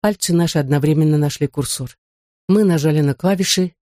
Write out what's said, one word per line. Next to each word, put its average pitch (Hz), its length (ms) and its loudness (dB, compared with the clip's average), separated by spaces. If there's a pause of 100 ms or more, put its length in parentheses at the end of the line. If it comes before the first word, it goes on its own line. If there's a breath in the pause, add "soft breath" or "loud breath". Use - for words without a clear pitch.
Пальцы 208 320 -2
наши 170 240 0
одновременно 147 580 2
нашли 147 300 -2
курсор. - 500 -8 (500)
Мы 208 180 4
нажали 156 360 2
на 143 140 0
клавиши 185 600 -2 (120)